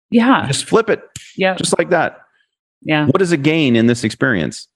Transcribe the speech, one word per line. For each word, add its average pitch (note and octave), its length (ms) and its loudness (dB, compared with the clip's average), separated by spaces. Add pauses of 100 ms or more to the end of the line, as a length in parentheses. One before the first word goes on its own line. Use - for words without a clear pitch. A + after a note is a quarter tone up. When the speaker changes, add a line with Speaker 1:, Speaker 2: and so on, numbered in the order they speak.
(100)
Speaker 1:
yeah. A3+ 380 2
Speaker 2:
Just - 160 -4
flip A3 260 0
it. - 100 -2 (360)
Speaker 1:
Yeah. F#3 180 0
Speaker 2:
Just E3+ 240 -2
like E3 120 -2
that. D#3+ 280 0 (640)
Speaker 1:
Yeah. D3+ 240 -2
Speaker 2:
What F#3+ 160 2
is F3 80 0
a E3+ 60 2
gain C#3+ 400 2
in A2+ 100 4
this A#2+ 160 0
experience? G#2+ 720 -4